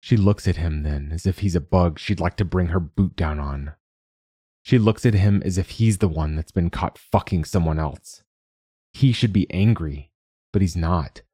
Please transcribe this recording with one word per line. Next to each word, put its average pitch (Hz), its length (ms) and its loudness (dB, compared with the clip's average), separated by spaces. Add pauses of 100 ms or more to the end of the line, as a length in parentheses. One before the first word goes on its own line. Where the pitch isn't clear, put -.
She - 160 0
looks 101 300 2
at 87 100 0
him 78 260 -4
then 73 280 -4
as 82 140 -8
if 95 140 0
he's 95 160 -2
a 85 60 0
bug 87 380 0
she'd 90 220 -4
like 85 160 -2
to 104 80 -2
bring 90 220 0
her 85 140 0
boot 87 360 -2
down 78 220 -2
on. 71 380 -8 (840)
She - 160 2
looks 110 280 2
at 117 80 4
him 101 280 4
as 92 140 -2
if 92 140 -2
he's 110 280 2
the 101 100 2
one 78 280 -2
that's 80 160 -6
been 85 180 0
caught - 280 -6
fucking - 480 -2
someone 80 320 0
else. - 460 -10 (680)
He 135 200 2
should 113 200 0
be 95 180 0
angry, 87 640 0 (400)
but 101 80 0
he's 87 160 0
not. 82 460 -2 (100)